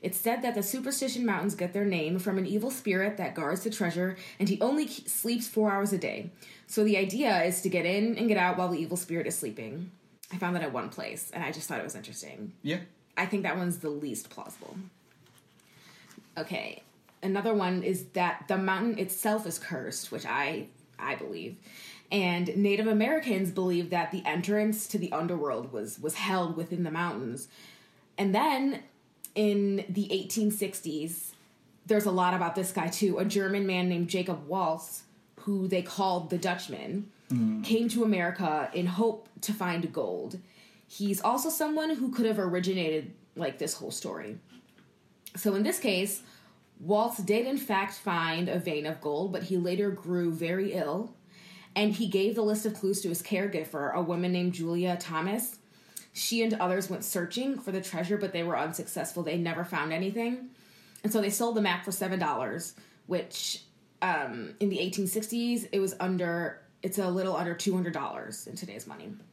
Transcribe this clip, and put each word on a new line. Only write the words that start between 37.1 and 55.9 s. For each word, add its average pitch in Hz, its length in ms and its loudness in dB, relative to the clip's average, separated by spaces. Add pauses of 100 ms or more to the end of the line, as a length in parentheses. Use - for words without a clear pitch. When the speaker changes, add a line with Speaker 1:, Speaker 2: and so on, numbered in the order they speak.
Speaker 2:
Mm. 110 320 2
Speaker 1:
came 226 260 4
to 233 140 2
America 175 720 2
in 180 120 0
hope 214 440 0 (120)
to 202 120 -2
find 175 380 -2
gold. 101 480 -4 (480)
He's 196 340 0
also 269 280 2
someone 311 460 2
who 247 160 0
could 233 140 2
have 214 120 4
originated, 180 760 0 (220)
like, 143 220 -4
this - 180 -2
whole - 160 -8
story. - 460 -6 (960)
So 196 200 2
in 202 80 4
this 330 160 2
case, 196 420 0 (580)
Waltz 214 380 2
did 214 300 2
in 277 100 0
fact - 380 0
find 165 540 0
a 180 100 0
vein 151 260 -2
of 151 160 -6
gold, 156 300 0
but 180 120 -2
he 185 140 0
later 185 320 2
grew 175 420 0
very 170 420 0
ill, 175 420 -2 (600)
and 208 180 4
he 220 140 0
gave 196 280 2
the 226 80 2
list 214 220 2
of 214 100 0
clues 196 260 0
to 175 80 0
his 170 140 -2
caregiver, 175 680 -2
a 180 80 0
woman 175 300 0
named 180 220 2
Julia 175 440 0
Thomas. 180 600 -2 (540)